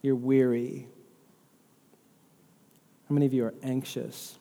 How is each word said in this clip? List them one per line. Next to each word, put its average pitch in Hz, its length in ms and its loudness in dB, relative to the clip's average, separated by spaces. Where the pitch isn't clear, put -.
You're 135 140 2
weary. 127 720 2
How 147 60 0
many 143 120 4
of 131 60 2
you 123 120 2
are 113 180 -4
anxious? 127 800 -8